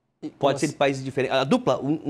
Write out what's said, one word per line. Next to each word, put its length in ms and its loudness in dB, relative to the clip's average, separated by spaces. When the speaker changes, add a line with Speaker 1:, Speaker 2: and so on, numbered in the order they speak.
Speaker 1:
E 60 -10
Speaker 2:
Pode 80 -18
Speaker 1:
como 220 2
Speaker 2:
ser 60 2
de 40 -4
Speaker 1:
assim? 80 -8
Speaker 2:
países 260 0
diferentes. 320 -2
A 60 2
dupla, 400 2
um, 280 -2